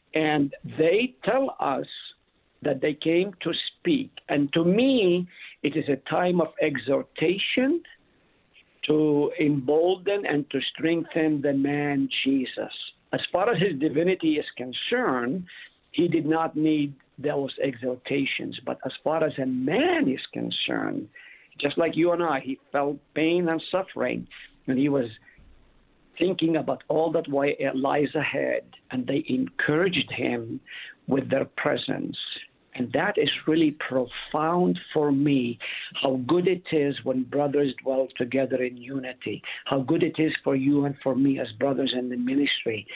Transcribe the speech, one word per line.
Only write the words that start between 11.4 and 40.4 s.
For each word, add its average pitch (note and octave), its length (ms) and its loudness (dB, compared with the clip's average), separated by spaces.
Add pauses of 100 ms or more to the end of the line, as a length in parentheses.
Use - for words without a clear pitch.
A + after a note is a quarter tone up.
the C#3 120 0
man C#3+ 560 0 (140)
Jesus. C3 500 -2 (400)
As C#3 60 -2 (120)
far G3+ 220 2
as D#3 80 0
his F3+ 180 2
divinity D#3+ 560 2
is C#3+ 100 -2 (100)
concerned, C3+ 880 -2 (480)
he F3 160 2
did E3 180 0
not D#3+ 300 0
need D3+ 380 2 (260)
those C#3 320 -2 (100)
exhortations. B2+ 1040 -4
But - 200 -4
as C3 80 -6 (100)
far D#3+ 200 0
as D3+ 140 0
a C3 80 -2
man F3+ 640 0
is C3 140 -2 (120)
concerned, A1 760 -4 (500)
just C#3+ 180 -2
like E3 200 0
you F3 160 4
and E3+ 100 0
I, D3 160 0
he B2+ 180 -6 (140)
felt C#3+ 260 -2 (160)
pain E3 360 2
and D#3+ 120 0 (100)
suffering, A#2+ 560 -2 (400)
and C3 120 2
he C#3+ 100 4
was C3+ 180 2 (1120)
thinking E3 400 2
about C3 300 -4
all D#3+ 240 2
that D#3+ 160 0
why C#3 320 0
Eliza C#3 640 0
had, B2+ 420 -2 (280)
and B2+ 160 -2
they C#3+ 200 0
encouraged D3 840 0
him A#2+ 480 -4 (480)
with B2+ 220 0
their C3+ 160 0
presence. - 720 -4 (560)
And B2 200 -4
that F#3 240 0
is C#3+ 120 2 (180)
really D#3 240 4
profound D#3+ 1080 0 (140)
for D3 180 2
me, C#3 480 2 (420)
how C3+ 240 0
good F3+ 220 4
it F3+ 240 2
is C#3+ 320 2
when C3 200 0
brothers C#3 500 0 (100)
dwell C3 240 0 (100)
together B2+ 460 0
in B2 140 -4
unity, B2+ 680 -8 (220)
how C#3 160 0
good E3 220 2
it D#3+ 140 0
is D#3 140 2 (100)